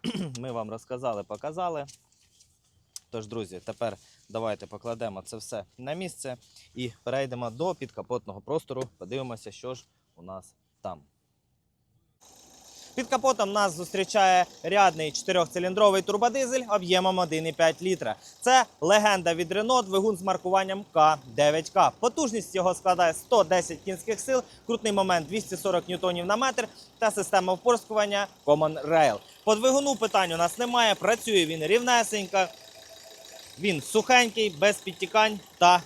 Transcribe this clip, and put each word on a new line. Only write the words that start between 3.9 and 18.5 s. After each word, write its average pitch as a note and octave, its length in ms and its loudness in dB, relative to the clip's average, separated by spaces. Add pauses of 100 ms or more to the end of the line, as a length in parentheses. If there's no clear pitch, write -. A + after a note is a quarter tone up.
давайте G#2 380 -6
покладемо A2 540 -10
це - 160 -16
все G#2+ 280 -12 (120)
на C3 160 -12
місце D#3+ 440 -10 (360)
і A#2+ 180 -8 (120)
перейдемо B2 460 -4
до D#3+ 260 -6
підкапотного A2 640 -10
простору. C3+ 420 -8 (140)
Подивимося, A2+ 540 -12
що B2+ 240 -14
ж - 100 -20 (300)
у E2+ 60 -20
нас F#2 340 -18 (260)
там. E2 220 -14 (2000)
Під A#3+ 80 -10
капотом A#3 420 0
нас G3+ 240 0
зустрічає F#3 680 2 (180)
рядний E3 480 2
чотирьохциліндровий F#3 880 2
турбодизель A#3+ 680 0
об'ємом F#3 500 2
один D#3+ 280 -2
і E3 40 -2
п'ять D#3+ 300 2
літра. F3+ 340 -2 (260)
Це B3+ 240 6 (160)